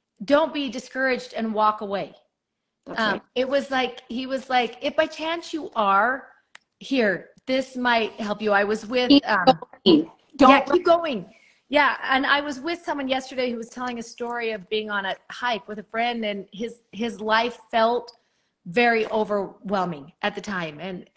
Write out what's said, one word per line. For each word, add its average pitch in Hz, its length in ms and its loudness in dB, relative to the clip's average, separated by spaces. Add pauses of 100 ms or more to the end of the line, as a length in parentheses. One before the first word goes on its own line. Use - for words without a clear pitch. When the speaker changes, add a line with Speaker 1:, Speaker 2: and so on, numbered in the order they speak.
(260)
Speaker 1:
"Don't 294 300 4
be 285 160 -4
discouraged 254 640 -4
and 226 180 -4
walk 214 300 2
away." 196 320 -6 (720)
Speaker 2:
That's 196 140 -4
Speaker 1:
Um, 214 120 2
Speaker 2:
right. 202 100 -4 (120)
Speaker 1:
it 254 140 0
was 277 220 0
like, 254 380 -2
he 254 180 -6
was 262 220 -6
like, 240 320 0
"If 277 160 -4
by 262 100 4
chance 330 460 -6
you 302 240 -8
are, 220 520 2 (500)
here, 214 520 0 (160)
this 262 300 -2
might 233 360 2
help 208 280 -6
you." 208 120 0
I 202 120 6
was 208 220 -2
with, 247 240 0
Speaker 2:
Keep 277 180 6
Speaker 1:
um, 196 160 2 (400)
Speaker 2:
going. 160 260 6 (260)
Don't 262 140 8
Speaker 1:
yeah, 277 80 10
Speaker 2:
let 269 120 -2
Speaker 1:
keep 359 160 2
going. 330 480 0 (340)
Yeah. 277 340 2
And 262 220 0
I 285 160 2
was 294 200 -6
with 339 220 -6
someone 285 260 -6
yesterday 254 420 -4
who 233 60 -4
was 226 120 -10
telling 247 300 -8
a 233 40 -10
story 233 500 -6
of 190 160 -10
being 214 220 -4
on 202 160 -4
a 185 100 -4 (140)
hike 240 380 -6
with 214 120 -10
a - 20 -14
friend, 233 420 -4
and 202 280 -6
his, 226 280 -10 (120)
his 202 280 -6
life 226 380 2 (120)
felt 233 460 2 (500)
very 226 440 2
overwhelming 190 1000 -2 (120)
at 208 120 -2
the 202 60 -8
time, 165 400 -8
and, 185 360 -12